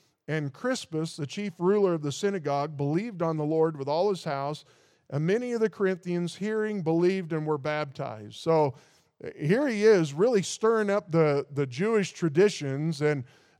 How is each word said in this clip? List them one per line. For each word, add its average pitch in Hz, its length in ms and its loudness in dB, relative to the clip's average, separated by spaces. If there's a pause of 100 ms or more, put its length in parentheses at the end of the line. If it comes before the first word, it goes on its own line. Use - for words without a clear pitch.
(280)
"And 147 260 -4
Crispus, 165 640 -4
the 147 80 -6
chief 202 320 -8
ruler 190 360 4
of 151 100 -2
the 143 80 -2
synagogue, 147 640 -2
believed 170 440 -2
on 165 140 0
the 151 80 -2
Lord 160 320 2
with 135 140 -6
all 175 200 2
his 190 140 -2
house, 143 400 -6 (460)
and 147 160 -2
many 240 260 0
of 233 80 -2
the 220 100 2
Corinthians, 175 680 -2
hearing, 214 480 -2
believed 170 500 2
and 156 120 -4
were 151 120 0
baptized." 135 800 -6
So, 156 400 2 (480)
uh, - 140 -10
here 208 300 2
he 208 160 0
is 175 300 6
really 196 300 2
stirring 220 460 0
up 202 220 -2
the, 147 400 4
the 139 140 -2
Jewish 185 480 0
traditions, 156 880 0
and, 147 240 0 (340)